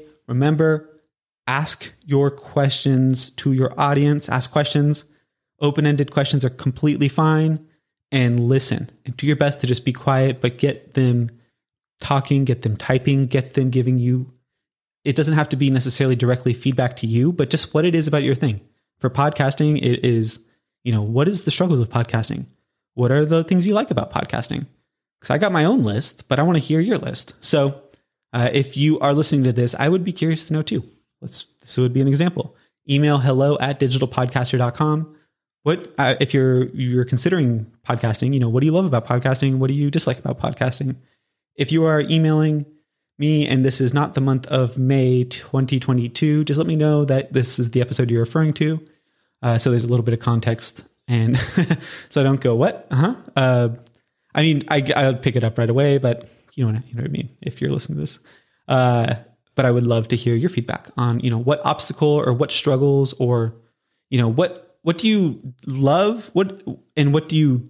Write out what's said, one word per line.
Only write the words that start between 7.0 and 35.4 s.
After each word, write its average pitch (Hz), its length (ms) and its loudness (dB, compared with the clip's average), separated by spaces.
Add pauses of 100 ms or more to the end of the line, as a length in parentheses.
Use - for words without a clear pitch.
fine. 156 580 0 (440)
And 123 300 2
listen 123 480 0 (160)
and 123 140 -10
do 139 80 -4
your 147 100 0
best 143 240 0
to 127 60 -2
just 123 180 -2
be 131 80 -2
quiet, 131 480 0
but 123 160 -2
get - 380 -4
them 120 360 2 (680)
talking, 139 460 0
get 123 160 -2
them 107 140 -2
typing, 135 480 0
get 127 280 -2
them 131 160 0
giving 127 300 0
you, 127 340 -2 (720)
it 139 120 0
doesn't 156 180 0
have 151 160 0
to 143 60 0
be 139 120 2
necessarily 131 480 0
directly 123 380 0
feedback 127 420 -2
to 120 100 -6
you, 120 260 2
but 147 180 -2
just - 240 -4
what 156 100 2
it 175 100 2
is 156 140 0
about 147 140 0
your 131 120 0
thing. 117 260 -2 (400)
For 127 100 0
podcasting, 147 680 0
it 123 260 0
is, 113 360 0 (440)
you 123 80 -2
know, 104 100 2
what 120 260 0
is 196 140 -2
the 156 80 -2
struggles 170 300 2
of 113 80 0
podcasting? 117 580 -4 (480)
What 123 180 0
are 151 140 2
the 165 180 2
things 180 220 2
you 208 80 0
like 226 160 -2
about - 200 -4
podcasting? - 560 -6 (540)
'Cause - 100 -14
I 147 80 2
got 196 140 0
my 156 120 2
own 220 180 2
list, - 460 -4
but 131 100 0
I 143 60 2
wanna 170 160 2
hear 156 200 0
your 196 180 0
list. - 420 -10
So, 139 420 0 (500)
uh, 120 200 0
if 135 240 -2
you 151 240 2
are 143 120 2
listening 147 320 2
to 127 80 2
this, 120 220 0
I 143 140 0
would 180 160 2
be 185 80 -4
curious 160 340 -4
to 156 60 -6
know 156 100 -2
too. 147 200 -4 (380)
Let's, - 260 -12 (140)
this - 160 -10
would 127 160 2
be 131 80 0
an 135 80 2
example. 170 480 -2 (320)
Email 143 300 2
hello 135 420 2
at 139 200 -4
digitalpodcaster 127 760 -2
dot 123 180 0
com. 156 400 -2 (500)